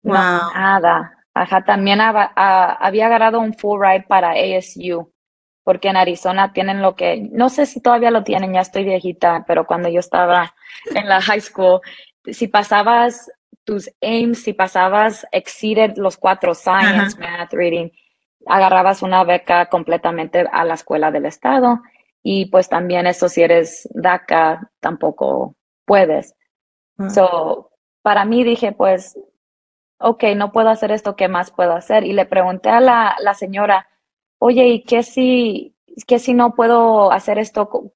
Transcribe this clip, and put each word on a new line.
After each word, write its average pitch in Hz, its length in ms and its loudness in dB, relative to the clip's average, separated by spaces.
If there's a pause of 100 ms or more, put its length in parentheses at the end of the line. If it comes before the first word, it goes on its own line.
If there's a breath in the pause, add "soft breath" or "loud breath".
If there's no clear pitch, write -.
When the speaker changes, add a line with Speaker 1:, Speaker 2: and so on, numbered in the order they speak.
Speaker 1:
No, 208 100 -2
Speaker 2:
Wow. 175 400 0
Speaker 1:
nada. 175 640 0 (160)
Ajá, 190 300 -2
también 202 380 0
haba-, 214 340 2
ah, 190 440 2
había 202 280 0
agarrado 226 320 2
un 220 140 -4
full 208 280 -4
ride 190 260 2
para 185 240 2
A 160 60 -2
S 185 400 -4 (160)
U, 170 160 -8 (540)
porque 190 240 0
en 190 80 0
Arizona 185 560 0
tienen 196 300 -4
lo 190 140 0
que, 180 360 -4
no 240 180 2
sé 277 160 0
si 269 140 -14
todavía 240 320 2
lo 220 140 0
tienen, 190 280 -4
ya 185 80 2
estoy 196 220 -6
viejita, 180 640 -2
pero 170 180 0
cuando 175 240 -4
yo 170 120 -2
estaba 175 520 0 (400 loud breath)
en 202 140 -4
la 190 140 2
high 208 200 0
school, 185 380 2 (460 loud breath)
si 220 220 -6
pasabas 214 840 0 (320)
tus 202 260 -8 (120)
aims, 233 420 -2
si 208 100 -6
pasabas, 202 800 0
exceeded 214 680 -2
los 196 200 -4
cuatro, 190 360 0
science, 196 640 0
Speaker 2:
Ajá. 170 200 -12
Speaker 1:
math, 175 160 -10
reading, 170 360 -2 (560)
agarrabas 190 560 2
una 185 220 2
beca 175 440 0
completamente 170 840 -2
a 170 140 0
la 165 80 -2
escuela 156 380 -2
del 147 140 -4
estado, 240 560 0 (400 soft breath)
y 196 260 -4
pues 185 220 2
también 175 380 -2
eso 180 220 -2
si 175 120 -2
eres 165 520 2
daca, 165 760 0 (120)
tampoco 139 760 -4 (300)
puedes. 190 500 0 (600)
Speaker 2:
Wow. 196 120 -8
Speaker 1:
So, 180 600 -2 (320)
para 208 240 0
mí 233 180 0
dije, 233 300 -2
pues, 190 440 -2 (800)
"Ok, 226 260 -2 (120)
no 202 160 -4
puedo 220 180 2
hacer 220 220 -2
esto, 214 240 -6
¿qué 190 140 -2
más 185 220 -4
puedo 175 220 0
hacer?". 202 320 0
Y 190 80 -4
le 196 120 0
pregunté 185 440 -2
a 226 120 4
la, 233 400 2
la 202 120 0
señora, 196 540 -2 (520)
"Oye, 247 280 4
¿y 233 160 2
qué 240 200 0
si, 247 720 -2 (320)
qué 240 120 4
si 247 140 -2
no 240 220 2
puedo 226 580 4
hacer 196 260 -2
esto? 208 560 -6